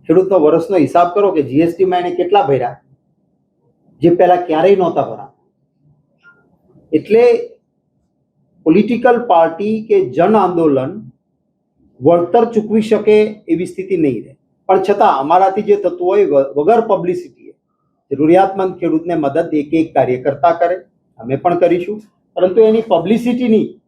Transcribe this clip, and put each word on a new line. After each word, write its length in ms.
ખેડૂતનો 360
વર્ષનો 400
હિસાબ 280
કરો 180
કે 120
જી 180
એસ 140
ટી 160
માં 160
એને 120
કેટલા 280
ભર્યા, 340
જે 140
પહેલા 320
ક્યારેય 340
નહોતા 280
ભરાતા. 220
એટલે 320
પોલિટિકલ 640
પાર્ટી 480
કે 100
જન 180
આંદોલન 580
વળતર 540
ચૂકવી 360
શકે 280
એવી 240
સ્થિતિ 260
નહીં 260
રહે. 100
પણ 180
છતાં 320
અમારાથી 480
જે 100
થતું 300
હોય, 180
વ-, 300
વગર 320
પબ્લિસિટીએ 680
જરૂરિયાતમંદ 680
ખેડૂતને 360
મદદ 460
એક 120
એક 200
કાર્યકર્તા 680
કરે, 180
અમે 180
પણ 240
કરીશું, 400
પરંતુ 260
એની 280
પબ્લિસિટીની 800